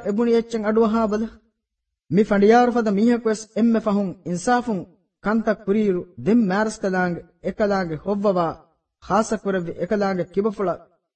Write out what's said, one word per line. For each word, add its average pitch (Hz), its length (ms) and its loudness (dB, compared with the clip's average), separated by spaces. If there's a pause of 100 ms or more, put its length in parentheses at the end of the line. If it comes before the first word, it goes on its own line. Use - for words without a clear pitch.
ಎಬುಣಿ 233 260 0
ಎಚ್ಚೆಂ 226 320 0
ಅಡುವಹಾ 220 420 2
ಬಲ. 214 160 -2 (880)
ಮಿ 196 140 4
ಫಂಡಿಯಾರ್ 220 480 4
ಫದ 220 160 0
ಮೀಹಕ್ 233 380 2
ವೆಸ್ 214 180 -2 (120)
ಎಮ್ಮೆ 226 240 2
ಫಹುಂ 202 280 0 (180)
ಇನ್ಸಾಫುಂ 226 520 -2 (460)
ಕಂತ 220 240 0
ಕುರೀರು 202 540 0 (220)
ದೆನ್ 226 220 4
ಮ್ಯಾರಸ್ 214 340 -2
ಕದಾಂಗೆ 180 420 -2 (220)
ಎಕದಾಂಗೆ 190 500 -2
ಹೊವ್ವವಾ 190 540 -2 (540)
ಖಾಸ 214 320 0
ಕುರವ್ವಿ 190 380 -4
ಎಕದಾಂಗೆ 196 520 -2
ಕಿಬಫುಳ 196 460 -4 (460)